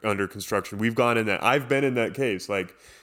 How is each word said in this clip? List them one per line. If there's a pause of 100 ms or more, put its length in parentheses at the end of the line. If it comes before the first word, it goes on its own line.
under
construction.
We've
gone
in
that.
I've
been
in
that
case.
Like, (300)